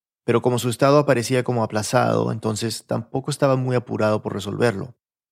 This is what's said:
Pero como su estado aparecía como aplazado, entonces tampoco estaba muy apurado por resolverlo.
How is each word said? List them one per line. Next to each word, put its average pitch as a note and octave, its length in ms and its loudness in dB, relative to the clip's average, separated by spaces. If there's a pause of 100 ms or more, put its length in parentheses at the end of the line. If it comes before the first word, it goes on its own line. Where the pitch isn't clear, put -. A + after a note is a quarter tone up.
(240)
Pero A#2 200 2
como B2 160 0
su A#2+ 100 -2
estado C#3 300 4
aparecía B2+ 440 0
como A#2+ 200 -2
aplazado, A2+ 680 0
entonces A2+ 540 -4
tampoco B2 460 -6
estaba C#3 240 2
muy B2+ 200 -2
apurado G#2+ 460 0
por G#2 120 -8
resolverlo. G2+ 600 -4 (380)